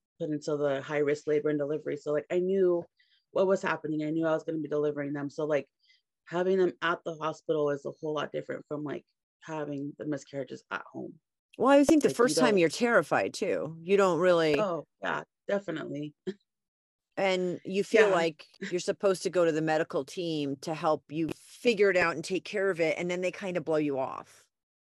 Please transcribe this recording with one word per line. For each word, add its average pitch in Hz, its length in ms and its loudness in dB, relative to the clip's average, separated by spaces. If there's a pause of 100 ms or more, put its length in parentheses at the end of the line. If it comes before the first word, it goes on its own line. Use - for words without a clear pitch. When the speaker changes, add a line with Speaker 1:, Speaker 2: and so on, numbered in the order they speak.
(200)
Speaker 1:
put 160 100 -4
into 147 280 -2
the 139 240 0
high 147 180 -4
risk 147 280 0
labor 151 220 2
and 151 100 0
delivery. 147 380 -4
So, 147 140 -6
like, 147 180 -2
I 180 100 0
knew 180 440 2 (480)
what 190 160 2
was 190 140 2
happening. 151 420 -2
I 151 60 -2
knew 160 160 0
I 160 60 2
was 156 120 -2
gonna 160 160 -4
be 143 80 -6
delivering 147 460 -2
them. 143 160 -6
So, 151 160 -6
like, 147 220 0 (600)
having 185 300 0
them 180 240 2
at 170 220 -2
the 165 120 -8
hospital 156 540 -2
is 143 160 -4
a 143 60 -8
whole 151 220 -6
lot 147 180 -6
different 147 360 -8
from, 147 160 -6
like, - 220 -8 (360)
having 147 560 -8
the 110 80 -10
miscarriages 139 640 -8
at - 200 -6
home. - 280 -12 (380)
Speaker 2:
Well, 247 100 2 (100)
I 294 60 6
think 302 180 4
the - 80 4
Speaker 1:
Like, - 120 -6
you 247 120 4
Speaker 2:
first - 40 0
time 240 180 4
Speaker 1:
don't - 20 4
Speaker 2:
you're 165 100 6
terrified 160 680 2
too. 156 480 -2
You 185 140 2
don't 190 220 4
really 165 400 4
Speaker 1:
Oh, 165 280 -2 (160)
yeah, - 220 -4 (220)
definitely. 156 680 -4 (120)
<laughs> 196 140 -8 (760)
Speaker 2:
And 185 480 -2
you 190 200 -2
feel 214 240 6
Speaker 1:
Yeah. - 20 2
Speaker 2:
like 165 360 0 (220)
you're 180 120 -4
supposed 190 440 0
to 185 60 -2
go 175 140 2
to 165 80 2
the 156 100 0
medical 156 420 0
team 147 540 -4
to 165 160 -8
help 156 360 -2
you 156 200 -4
figure 202 600 0
it 180 60 4
out 170 180 2
and 160 100 -6
take 180 200 -4
care 196 260 -2
of 170 100 -2
it, 160 180 2
and 175 120 -4
then 180 100 -4
they 180 120 -2
kinda 180 280 -6
blow 156 160 -2
you 147 220 0
off. - 460 -8 (380)